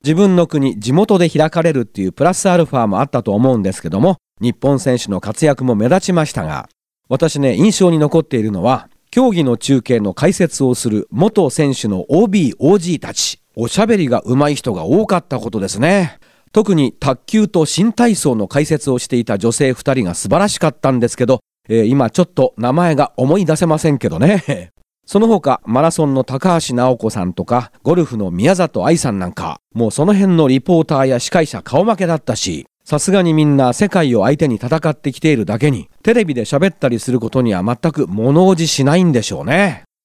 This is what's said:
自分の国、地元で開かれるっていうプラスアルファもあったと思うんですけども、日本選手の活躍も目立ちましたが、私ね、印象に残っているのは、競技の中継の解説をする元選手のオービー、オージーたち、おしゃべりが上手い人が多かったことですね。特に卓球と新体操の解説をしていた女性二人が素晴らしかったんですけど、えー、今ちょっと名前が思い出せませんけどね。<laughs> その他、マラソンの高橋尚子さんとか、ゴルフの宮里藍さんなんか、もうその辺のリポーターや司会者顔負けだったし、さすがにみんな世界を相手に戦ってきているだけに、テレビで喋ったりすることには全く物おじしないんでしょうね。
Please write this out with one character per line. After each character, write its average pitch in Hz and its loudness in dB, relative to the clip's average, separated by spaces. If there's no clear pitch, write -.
自 151 0
分 190 2
の 175 2
国、 135 -2
地 113 -2
元 196 2
で 175 2
開 156 2
か 170 -2
れ 160 -4
る 135 0
っ 117 -2
て - -8
い - -2
う 92 -2
プ - -4
ラ 175 2
ス - -2
ア 180 4
ル 170 2
フ 143 -8
ァ 117 2
も 101 -2
あ 135 0
っ - -16
た 117 -2
と 101 -2
思 123 2
う - 0
ん 101 -2
で 95 -2
す - -10
け 85 -8
ど 98 -4
も、 170 2
日 117 -2
本 135 0
選 127 0
手 - -8
の 92 -4
活 110 -2
躍 135 0
も 127 0
目 110 0
立 185 2
ち 190 -2
ま 156 0
し - -10
た 95 -6
が、 76 -10
私 151 0
ね、 131 2
印 185 4
象 180 4
に 165 2
残 151 2
っ 156 0
て - -4
い 107 0
る 110 -2
の 92 -4
は、 117 0
競 247 2
技 170 0
の 120 0
中 135 0
継 120 0
の 101 -4
解 175 0
説 165 -2
を 123 2
す - -6
る 107 -2
元 175 2
選 143 0
手 123 -6
の 92 -4
オ 180 4
ー - -2
ビ 185 0
ー、 - -12
オ 160 4
ー - 2
ジ 170 -2
ー 139 -4
た - -12
ち、 - -6
お 117 -4
し - -2
ゃ 220 2
べ 220 2
り 151 0
が 117 0
上 143 0
手 - -2
い 143 -2
人 113 -6
が 82 -8
多 185 2
か 185 0
っ - -6
た 131 -6
こ 110 -10
と 104 -6
で 98 -4
す 98 -8
ね。 175 0
特 208 2
に 143 2
卓 - -4
球 214 2
と 156 0
新 214 0
体 233 2
操 139 0
の 104 -2
解 151 0
説 147 -4
を 127 0
し - -6
て 127 -2
い 117 0
た 104 -4
女 117 0
性 135 0
二 135 -2
人 131 0
が 87 -4
素 - -8
晴 151 2
ら 202 2
し - -4
か 160 0
っ - -4
た - -2
ん 127 0
で 117 0
す - -4
け 123 0
ど、 127 2
え 113 2
ー、 - 2
今 123 2
ち - -2
ょ - 4
っ - 4
と - -2
名 120 -2
前 170 2
が 135 0
思 135 2
い 190 0
出 151 2
せ 170 0
ま 156 2
せ 156 0
ん 143 0
け 147 -2
ど 160 -6
ね。 180 0
<laughs> - -20
そ - 0
の 226 4
他、 156 0
マ 120 0
ラ 165 2
ソ 156 0
ン 135 0
の 131 0
高 165 0
橋 131 -6
尚 123 2
子 110 -4
さ 98 -4
ん 90 -4
と 92 -6
か、 120 -2
ゴ 156 2
ル 175 2
フ 123 -6
の 95 -4
宮 117 2
里 139 -2
藍 160 2
さ 131 -4
ん 98 -4
な 90 -6
ん 90 -8
か、 - -10
も 113 0
う - -4
そ 147 -2
の 202 2
辺 190 2
の 156 4
リ 131 2
ポ 170 2
ー 156 0
タ 151 -2
ー 135 2
や 127 0
司 - -8
会 170 0
者 - -12
顔 160 0
負 220 0
け 180 -2
だ 165 0
っ 151 -4
た 117 -6
し、 - -8
さ - -4
す 185 -2
が 196 4
に 165 2
み 156 4
ん 147 4
な 127 2
世 202 0
界 151 0
を 98 2
相 135 2
手 151 0
に 117 0
戦 123 -2
っ 156 -2
て 143 -6
き - -14
て 160 2
い 143 4
る 107 -2
だ 107 -4
け 151 2
に、 127 -4
テ 233 2
レ 220 2
ビ 151 -6
で 120 -4
喋 160 0
っ - -20
た 135 -2
り 120 -2
す 123 -6
る 123 0
こ 113 -6
と 131 0
に 113 0
は 90 -2
全 123 -2
く 147 -2
物 139 2
お 190 4
じ 160 -2
し - -2
な 143 2
い 185 4
ん 170 2
で 120 2
し - -8
ょ 71 -10
う - -10
ね。 170 0